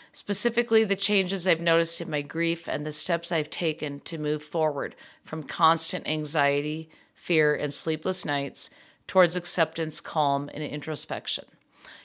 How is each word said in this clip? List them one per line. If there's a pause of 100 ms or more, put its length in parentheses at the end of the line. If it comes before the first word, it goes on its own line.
(120)
specifically
the
changes
I've
noticed
in
my
grief
and
the
steps
I've
taken
to
move
forward (300)
from
constant
anxiety, (240)
fear,
and
sleepless
nights (380)
towards
acceptance,
calm,
and
introspection. (580)